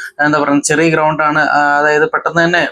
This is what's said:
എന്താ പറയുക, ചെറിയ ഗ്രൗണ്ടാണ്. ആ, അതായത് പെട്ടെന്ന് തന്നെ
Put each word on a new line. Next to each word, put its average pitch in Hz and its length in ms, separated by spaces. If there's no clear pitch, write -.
എന്താ 151 140
പറയുക, 143 220
ചെറിയ 156 280
ഗ്രൗണ്ടാണ്. 156 500
ആ, 147 380
അതായത് 151 280
പെട്ടെന്ന് 160 380
തന്നെ 170 280